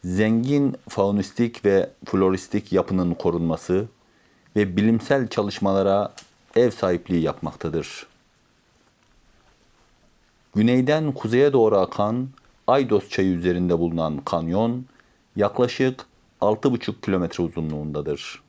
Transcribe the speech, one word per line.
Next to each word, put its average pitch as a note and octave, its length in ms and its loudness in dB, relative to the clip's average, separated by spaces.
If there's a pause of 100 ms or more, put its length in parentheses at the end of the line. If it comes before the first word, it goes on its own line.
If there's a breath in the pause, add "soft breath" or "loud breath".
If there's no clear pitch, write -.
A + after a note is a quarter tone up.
zengin A2+ 720 0 (120)
faunistik G2+ 760 -2
ve G2 260 4 (140)
floristik F#2+ 680 0
yapının F2+ 420 0
korunması E2+ 720 -2 (680 soft breath)
ve G2 200 0
bilimsel A2+ 520 2
çalışmalara G2 840 0 (440)
ev A#2+ 140 4
sahipliği F2 520 -2
yapmaktadır. D#2 840 -6 (2500)
Güneyden B2+ 580 2
kuzeye C3+ 400 2
doğru A2 260 4
akan A2 500 -2 (380)
Aydos A#2+ 420 2
Çayı F#2+ 240 0
üzerinde F2 460 0
bulunan E2 460 -2
kanyon G#2+ 600 -2 (500 soft breath)
yaklaşık B2 680 0 (340)
altı G#2+ 320 2
buçuk - 300 -6
kilometre F2+ 420 -2
uzunluğundadır. D2+ 1040 -6